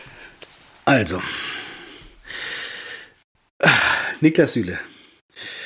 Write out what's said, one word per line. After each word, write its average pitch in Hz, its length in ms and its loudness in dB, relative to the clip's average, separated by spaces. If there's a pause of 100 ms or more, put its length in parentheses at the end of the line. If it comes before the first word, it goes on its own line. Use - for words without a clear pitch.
(840)
Also, 101 340 4 (3000)
Niklas 160 320 6
Süle 90 260 -2 (880)